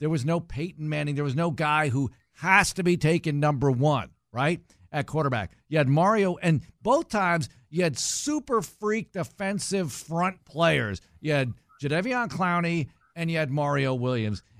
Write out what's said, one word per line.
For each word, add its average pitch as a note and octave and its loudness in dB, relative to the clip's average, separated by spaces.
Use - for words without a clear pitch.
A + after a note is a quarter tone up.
There D3+ -2
was C#3 0
no E3 0
Peyton D3+ -8
Manning. D3 -2
There D3 -2
was C3+ -2
no E3+ 0
guy D3+ 0
who B2+ 0
has F#3+ 4
to F#3+ -4
be F3+ 4
taken D#3 0
number C#3+ 2
one, C3 0
right, D3 -2
at D3 -4
quarterback. C3 -2
You D#3 0
had C#3 4
Mario, F3+ 4
and D#3+ 2
both C#4 2
times E3+ 0
you F3 0
had C#3 -2
super C#4 -2
freak G#3+ -4
defensive F#3+ -4
front F3 -4
players. C#3 0
You D3+ -2
had C3+ 0
Jadeveon F#3+ -2
Clowney E3+ -2
and E3 -4
you E3 0
had D3 -2
Mario C#3+ 0
Williams, A#2+ -2